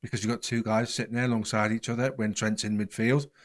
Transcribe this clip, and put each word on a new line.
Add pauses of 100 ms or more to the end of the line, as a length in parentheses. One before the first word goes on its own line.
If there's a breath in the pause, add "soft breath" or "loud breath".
Because
you've
got
two
guys
sitting
there
alongside
each
other
when
Trent's
in
midfield. (180 soft breath)